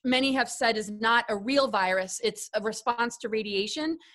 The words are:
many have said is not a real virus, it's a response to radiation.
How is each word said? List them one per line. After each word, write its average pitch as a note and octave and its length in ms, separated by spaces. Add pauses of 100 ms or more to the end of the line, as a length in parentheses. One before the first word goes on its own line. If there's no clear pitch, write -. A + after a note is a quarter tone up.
many C4 300
have C4+ 140
said A3+ 280
is G#3 140
not A3+ 380
a G#3+ 80
real C4 320
virus, F#3 540
it's G#3 320
a G#3+ 60
response A#3 580
to A#3 100
radiation. A3 680 (160)